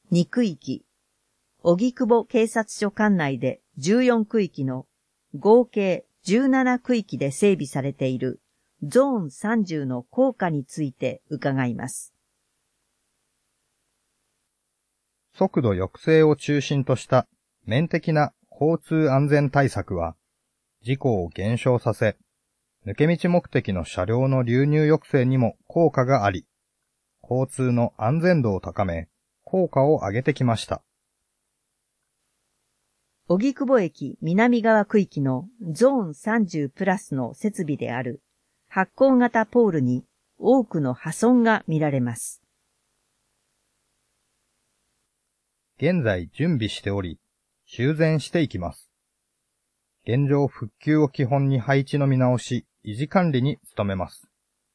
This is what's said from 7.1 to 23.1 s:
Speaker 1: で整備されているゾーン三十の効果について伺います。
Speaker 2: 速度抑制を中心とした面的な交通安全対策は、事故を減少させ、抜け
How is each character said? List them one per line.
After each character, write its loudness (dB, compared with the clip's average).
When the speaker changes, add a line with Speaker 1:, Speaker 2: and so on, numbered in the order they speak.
Speaker 1:
で -2
整 2
備 -4
さ -6
れ -4
て -4
い -4
る -6
ゾ 2
ー -2
ン -10
三 -2
十 -4
の -4
効 0
果 -2
に -4
つ -10
い -4
て -6
伺 -2
い -4
ま -10
す。 -14
Speaker 2:
速 0
度 2
抑 -4
制 4
を 4
中 -2
心 -2
と 0
し -8
た 2
面 -2
的 -4
な 0
交 0
通 0
安 2
全 2
対 2
策 -6
は、 -6
事 -4
故 0
を -6
減 -4
少 2
さ -2
せ、 -2
抜 -8
け 2